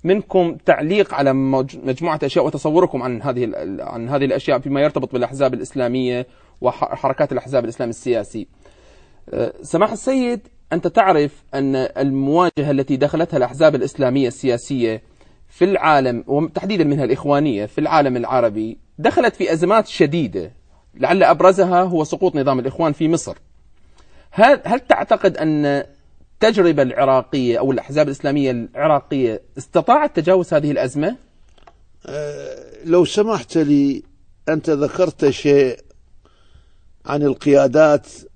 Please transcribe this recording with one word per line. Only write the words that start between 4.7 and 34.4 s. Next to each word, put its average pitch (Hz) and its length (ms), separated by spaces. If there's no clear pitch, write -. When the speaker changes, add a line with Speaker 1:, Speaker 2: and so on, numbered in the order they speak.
Speaker 1:
يرتبط 147 320
بالأحزاب 131 400
الإسلامية 123 720
وحركات - 680
الأحزاب 131 320
الإسلام 117 260
السياسي. 113 580
أه، - 320
سماحة 196 320
السيد، 247 460
أنت 180 140
تعرف 170 560
أن 139 220
المواجهة 139 960
التي 135 260
دخلتها 156 400
الأحزاب 135 380
الإسلامية 131 520
السياسية 120 760
في - 160
العالم، 143 600
وتحديدًا 165 560
منها 143 200
الإخوانية 139 600
في - 160
العالم 147 360
العربي، 117 600
دخلت 226 360
في 175 180
أزمات 180 340
شديدة، 120 640
لعل 170 280
أبرزها 180 600
هو 175 200
سقوط 170 320
نظام 135 240
الإخوان 143 340
في 156 160
مصر. 160 280
هل، 254 340
هل 240 140
تعتقد - 580
أن 151 280
التجربة 165 1160
العراقية 127 800
أو 135 120
الأحزاب 143 360
الإسلامية 139 440
العراقية 127 880
استطاعت 254 580
تجاوز 175 380
هذه 151 180
الأزمة؟ 143 440
Speaker 2:
أه، 143 800
لو 165 200
سمحت 208 520
لي، 143 460